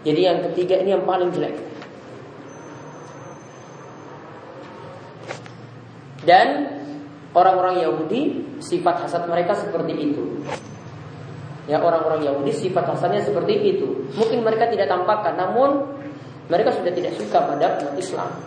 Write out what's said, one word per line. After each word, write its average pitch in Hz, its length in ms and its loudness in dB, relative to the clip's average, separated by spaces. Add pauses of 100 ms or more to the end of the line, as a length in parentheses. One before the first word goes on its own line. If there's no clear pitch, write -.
Jadi 156 160 4
yang 175 180 6 (120)
ketiga 180 320 2
ini 196 100 2
yang 185 140 2
paling 180 260 2
jelek. - 240 -2 (4000)
Dan 190 240 8 (840)
orang-orang 185 520 6
Yahudi, 156 380 0 (380)
sifat - 460 2
hasad 170 240 -2
mereka 175 260 2
seperti 156 400 -2
itu. - 480 -2 (1200)
Ya, 147 160 2
orang-orang 160 480 4
Yahudi 139 240 0
sifat 175 320 0
hasadnya 180 400 0
seperti 170 320 2 (200)
itu. - 360 -2
Mungkin 226 320 2
mereka 220 240 4
tidak 196 240 2
tampakkan, 180 480 2
namun 254 560 2 (560)
mereka 220 240 4
sudah 180 160 0
tidak 170 240 -2
suka 202 240 2
pada 147 400 2
umat 143 160 -4
Islam. 87 340 -4 (160)